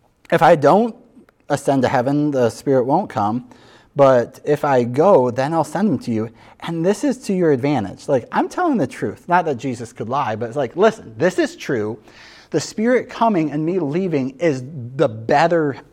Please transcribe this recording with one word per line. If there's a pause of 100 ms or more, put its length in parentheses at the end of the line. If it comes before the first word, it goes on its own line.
(320)
if
I
don't (520)
ascend
to
heaven,
the
Spirit
won't
come. (520)
But
if
I
go,
then
I'll
send
them
to
you. (320)
And
this
is
to
your
advantage.
Like,
I'm
telling
the
truth.
Not
that
Jesus
could
lie,
but
it's
like,
"Listen,
this
is
true. (500)
The
Spirit
coming
and
me
leaving
is (320)
the
better (120)